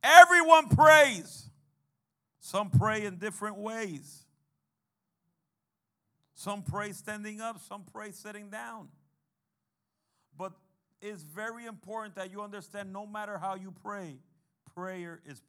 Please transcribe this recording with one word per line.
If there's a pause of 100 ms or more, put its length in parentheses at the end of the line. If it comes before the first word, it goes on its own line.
Everyone
prays. (880)
Some
pray
in
different
ways. (2000)
Some
pray
standing
up,
some
pray
sitting
down. (1500)
But (480)
it's
very
important
that
you
understand
no
matter
how
you
pray, (540)
prayer
is